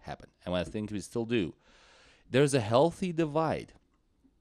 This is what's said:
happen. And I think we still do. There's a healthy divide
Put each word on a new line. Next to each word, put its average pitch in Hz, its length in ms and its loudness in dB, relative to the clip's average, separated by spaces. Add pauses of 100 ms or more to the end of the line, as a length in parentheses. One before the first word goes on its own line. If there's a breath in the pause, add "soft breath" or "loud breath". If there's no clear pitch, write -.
happen. - 260 -12 (160)
And 90 100 -2
I 90 100 0
think 107 260 -6
we 104 100 -6
still 117 240 -6
do. 113 300 0 (760 soft breath)
There's 135 220 4
a 139 80 2
healthy 151 540 2
divide 156 580 -2 (680)